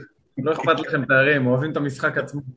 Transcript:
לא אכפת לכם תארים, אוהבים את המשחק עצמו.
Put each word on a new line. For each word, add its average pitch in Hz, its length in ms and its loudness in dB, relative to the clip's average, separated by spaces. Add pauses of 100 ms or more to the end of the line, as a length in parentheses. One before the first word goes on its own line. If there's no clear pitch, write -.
(380)
לא 135 140 -2
אכפת 156 280 0
לכם 151 260 -4
תארים, 135 420 4
אוהבים 131 240 2
את 156 60 -4
המשחק 147 400 -2
עצמו. 143 240 -6 (140)